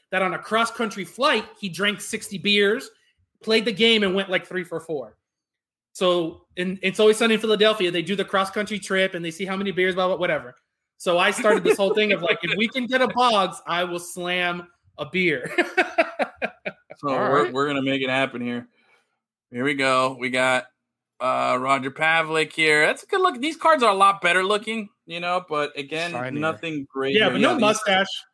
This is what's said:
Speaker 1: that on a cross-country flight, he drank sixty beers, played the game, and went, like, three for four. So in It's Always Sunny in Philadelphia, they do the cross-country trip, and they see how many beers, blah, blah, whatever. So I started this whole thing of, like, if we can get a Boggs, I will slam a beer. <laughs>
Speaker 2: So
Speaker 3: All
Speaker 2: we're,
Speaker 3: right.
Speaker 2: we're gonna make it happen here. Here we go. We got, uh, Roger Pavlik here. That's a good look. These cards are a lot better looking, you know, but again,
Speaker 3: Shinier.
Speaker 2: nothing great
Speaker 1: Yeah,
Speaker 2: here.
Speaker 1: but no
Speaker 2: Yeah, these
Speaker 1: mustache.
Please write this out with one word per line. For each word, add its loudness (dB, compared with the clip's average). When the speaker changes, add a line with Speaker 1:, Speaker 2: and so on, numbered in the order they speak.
Speaker 1:
that 0
on -2
a -6
cross-country -4
flight, -2
he -6
drank -4
sixty -8
beers, 0
played 2
the -2
game, 4
and 2
went, -2
like, -2
three -6
for -8
four. -8
So 0
in -4
It's 0
Always 6
Sunny 4
in 2
Philadelphia, 2
they -2
do -2
the 0
cross-country -2
trip, -2
and -6
they -6
see -8
how -4
many -4
beers, 0
blah, 0
blah, 0
whatever. -2
So 2
I 4
started 2
this 4
whole 2
thing 2
of, -2
like, 0
if -4
we 0
can -4
get 0
a 2
Boggs, 2
I -2
will -6
slam -4
a -8
beer. 0
<laughs> 2
Speaker 2:
So -6
Speaker 3:
All 0
Speaker 2:
we're, 4
Speaker 3:
right. -4
Speaker 2:
we're 0
gonna -2
make 0
it -2
happen -2
here. -6
Here -4
we 0
go. 2
We -4
got, 2
uh, 0
Roger 0
Pavlik 0
here. 4
That's 0
a -20
good 0
look. 2
These -4
cards 4
are 6
a 2
lot 4
better 4
looking, -2
you -12
know, -2
but -4
again, -6
Speaker 3:
Shinier. -6
Speaker 2:
nothing -6
great -4
Speaker 1:
Yeah, 4
Speaker 2:
here. 0
Speaker 1:
but 0
no 4
Speaker 2:
Yeah, 2
these 0
Speaker 1:
mustache. 2